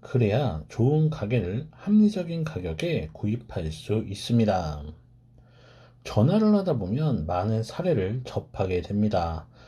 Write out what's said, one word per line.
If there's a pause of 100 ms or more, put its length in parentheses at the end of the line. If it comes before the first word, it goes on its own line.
그래야
좋은
가게를
합리적인
가격에
구입할
수
있습니다. (1200)
전화를
하다
보면
많은
사례를
접하게
됩니다. (220)